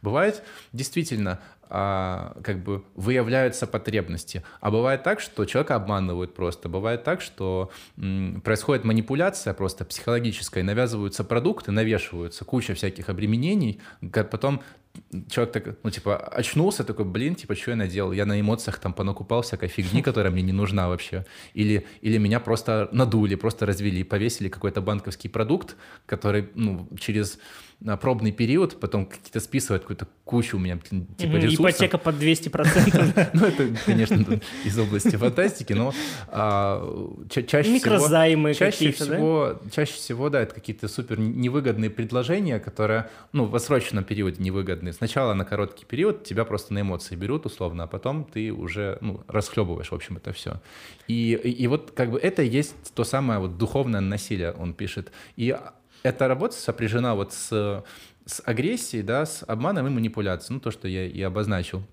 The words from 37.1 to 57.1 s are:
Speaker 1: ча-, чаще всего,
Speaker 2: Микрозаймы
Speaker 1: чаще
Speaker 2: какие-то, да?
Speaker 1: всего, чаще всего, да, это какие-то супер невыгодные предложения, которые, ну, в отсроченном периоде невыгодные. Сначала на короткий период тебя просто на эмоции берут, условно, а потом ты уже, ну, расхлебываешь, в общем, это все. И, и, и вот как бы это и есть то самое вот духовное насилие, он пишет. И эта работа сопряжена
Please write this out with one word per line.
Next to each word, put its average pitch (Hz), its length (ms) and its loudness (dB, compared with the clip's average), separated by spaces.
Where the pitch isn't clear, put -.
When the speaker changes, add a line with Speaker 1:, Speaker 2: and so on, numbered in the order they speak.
Speaker 1:
ча-, 127 140 -2
чаще 151 260 4
всего, 240 60 6
Speaker 2:
Микрозаймы 160 800 6
Speaker 1:
чаще 196 160 4
Speaker 2:
какие-то, 151 340 2
да? 147 100 -2
Speaker 1:
всего, 156 440 2
чаще 151 220 0
всего, 131 360 -4
да, 139 120 2
это 107 140 -2
какие-то - 320 -8
супер 113 320 -4
невыгодные 120 720 0
предложения, 123 680 0
которые, 110 500 0
ну, 135 140 2
в 107 100 -2
отсроченном 120 500 0
периоде 95 360 -2
невыгодные. 92 520 -2
Сначала 117 400 0
на 98 120 0
короткий 101 400 -4
период 196 380 -2
тебя 110 220 -2
просто 101 280 -4
на 101 80 0
эмоции 92 340 -4
берут, 113 300 -4
условно, 85 380 -6
а 82 40 -8
потом 143 360 -4
ты 110 300 -6
уже, 98 480 -6
ну, 107 260 -6
расхлебываешь, 92 640 -2
в - 40 -6
общем, - 220 -10
это - 160 -10
все. - 280 -8
И, 117 360 2
и, 120 60 0
и 123 180 0
вот 151 240 -2
как 123 200 0
бы 120 80 0
это 185 220 2
и 135 60 4
есть 135 260 0
то 120 80 2
самое 127 360 0
вот 90 180 -4
духовное 113 440 0
насилие, 95 520 -2
он 85 200 -6
пишет. 98 380 -8
И 120 200 0
эта 131 260 4
работа 165 260 0
сопряжена 117 600 0